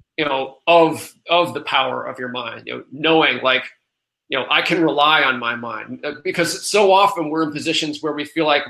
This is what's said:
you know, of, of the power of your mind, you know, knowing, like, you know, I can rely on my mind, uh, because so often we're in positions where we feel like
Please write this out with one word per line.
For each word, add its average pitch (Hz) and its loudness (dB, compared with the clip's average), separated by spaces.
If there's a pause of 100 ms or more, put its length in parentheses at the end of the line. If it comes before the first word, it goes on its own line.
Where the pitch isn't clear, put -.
(180)
you 156 -2
know, 135 -4 (100)
of, 165 2 (160)
of 170 2
the - -8
power 131 -2
of 131 -10
your 127 -8
mind, 117 -10
you 123 -10
know, 123 -12
knowing, 151 2
like, 127 2 (680)
you 135 -4
know, - -4
I 156 2
can 170 0
rely 147 4
on 127 2
my 117 -2
mind, 117 -10
uh, 147 -6 (100)
because 165 -4
so 202 4
often 190 4
we're 160 0
in 147 -2
positions 151 -4
where 147 -4
we 147 -6
feel 156 -2
like 147 2